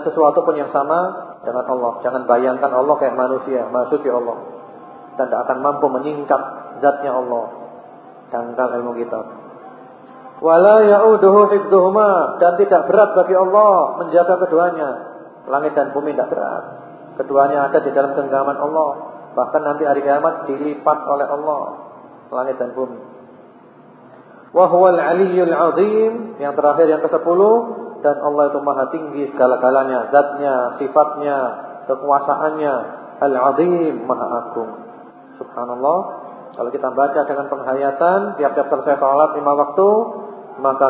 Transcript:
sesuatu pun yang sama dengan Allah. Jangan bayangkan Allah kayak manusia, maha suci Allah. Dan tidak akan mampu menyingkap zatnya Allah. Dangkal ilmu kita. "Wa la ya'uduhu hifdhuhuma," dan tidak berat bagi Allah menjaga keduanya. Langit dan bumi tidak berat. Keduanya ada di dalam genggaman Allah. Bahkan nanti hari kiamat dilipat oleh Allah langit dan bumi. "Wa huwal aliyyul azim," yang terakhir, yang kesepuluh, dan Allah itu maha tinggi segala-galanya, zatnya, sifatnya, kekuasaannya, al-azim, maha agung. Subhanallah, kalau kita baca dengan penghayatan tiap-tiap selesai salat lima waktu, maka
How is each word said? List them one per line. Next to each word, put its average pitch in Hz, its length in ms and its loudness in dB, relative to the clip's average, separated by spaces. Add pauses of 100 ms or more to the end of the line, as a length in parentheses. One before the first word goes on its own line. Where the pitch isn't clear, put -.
sesuatu 156 400 2
pun 160 80 0
yang 143 160 -6
sama 165 640 -2 (100)
dengan 120 240 -6
Allah. 123 320 -4
Jangan 127 300 -4
bayangkan 131 420 2
Allah 135 240 2
kayak 127 240 -2
manusia, 127 480 -2
maha 123 240 -2
suci 147 160 -2
Allah. 120 300 -2 (840)
Dan 127 80 -2
tidak 117 220 -2
akan 131 100 -2
mampu 143 320 -2
menyingkap 139 500 -2 (380)
zatnya 143 320 0
Allah. 123 340 -4 (840)
Dangkal 120 480 -4
ilmu 120 160 -8
kita. 117 240 -6 (1160)
"Wa 165 240 2
la 208 240 8
ya'uduhu 202 640 6
hifdhuhuma," 190 880 2
dan 175 240 4
tidak 190 240 4
berat 202 320 4
bagi 185 180 2
Allah 190 640 4
menjaga 175 440 2
keduanya. 165 440 0 (580)
Langit 147 260 -2
dan 135 220 -2
bumi 147 180 -4
tidak - 200 -2
berat. - 300 -6 (540)
Keduanya 139 540 2
ada 160 100 4
di 147 140 -2
dalam 139 180 0
genggaman 139 460 -2
Allah. 151 300 -2 (440)
Bahkan 127 300 0
nanti 147 220 -2
hari 139 160 2
kiamat 143 480 0
dilipat 147 580 -2
oleh 143 220 -2
Allah 147 320 -4 (720)
langit 127 260 -6
dan 123 160 -6
bumi. 123 240 -8 (1500)
"Wa 175 160 6
huwal 175 300 4
aliyyul 175 540 2
azim," 214 880 0
yang 143 160 -4
terakhir, 147 320 4
yang 151 120 2
kesepuluh, 180 840 2 (140)
dan 143 200 2
Allah 147 320 0
itu 143 80 -2
maha 135 320 -2
tinggi 143 400 -6
segala-galanya, 127 800 2
zatnya, 143 640 0
sifatnya, 143 600 0 (520)
kekuasaannya, 143 840 -2 (480)
al-azim, 139 840 0
maha 123 220 -4 (160)
agung. 113 280 -10 (640)
Subhanallah, 123 640 -4 (580)
kalau 120 160 -4
kita 131 160 -4
baca 139 400 0
dengan 139 240 -4
penghayatan 139 640 0 (220)
tiap-tiap 139 320 0
selesai 135 240 0
salat 139 400 2
lima 143 160 0
waktu, 147 360 2 (680)
maka 135 320 0